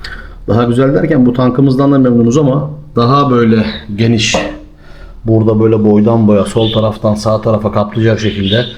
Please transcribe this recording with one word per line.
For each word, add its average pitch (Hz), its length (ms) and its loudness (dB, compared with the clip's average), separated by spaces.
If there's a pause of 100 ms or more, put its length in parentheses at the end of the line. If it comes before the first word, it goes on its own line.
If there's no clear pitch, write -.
(480)
Daha 113 160 0
güzel 127 300 2
derken 156 320 2
bu 120 80 2
tankımızdan 135 580 2
da 135 80 4
memnunuz 117 380 2
ama 143 320 0 (260)
daha 131 360 2
böyle 113 340 2 (300)
geniş. 117 400 0 (920)
Burada 110 340 2
böyle 110 260 2
boydan 107 420 4
boya, 101 180 2
sol 113 260 -2
taraftan 107 440 -2
sağ 107 260 -2
tarafa 107 300 -2
kaplayacak 110 480 0
şekilde. 104 460 -2 (120)